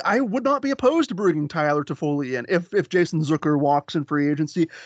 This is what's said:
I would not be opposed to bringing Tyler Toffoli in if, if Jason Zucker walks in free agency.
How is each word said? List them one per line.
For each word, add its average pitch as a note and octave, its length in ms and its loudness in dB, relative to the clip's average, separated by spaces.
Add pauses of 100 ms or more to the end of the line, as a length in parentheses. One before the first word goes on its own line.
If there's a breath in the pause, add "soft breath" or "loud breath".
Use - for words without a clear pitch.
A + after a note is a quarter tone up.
I G#3 140 2
would B3 240 -2
not C4+ 180 0
be C4+ 80 -2
opposed C#4 400 2
to G3 60 -8
bringing E3 320 0
Tyler D3+ 360 0
Toffoli C#3+ 540 -2
in A#2+ 100 -6
if, F3 280 0
if F#3 140 0
Jason F3 320 0
Zucker D3+ 380 2
walks C#3+ 360 0
in D3 100 -2
free D3 240 0
agency. D#3 400 -2 (160 loud breath)